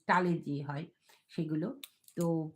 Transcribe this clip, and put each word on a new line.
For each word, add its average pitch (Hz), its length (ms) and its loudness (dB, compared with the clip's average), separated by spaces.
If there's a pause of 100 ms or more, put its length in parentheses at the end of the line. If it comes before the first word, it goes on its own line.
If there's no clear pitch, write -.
টালে 180 320 4
যে 143 240 -4
হয় 143 240 -8 (420)
সেগুলো। 160 520 -2 (360)
তো, 165 400 0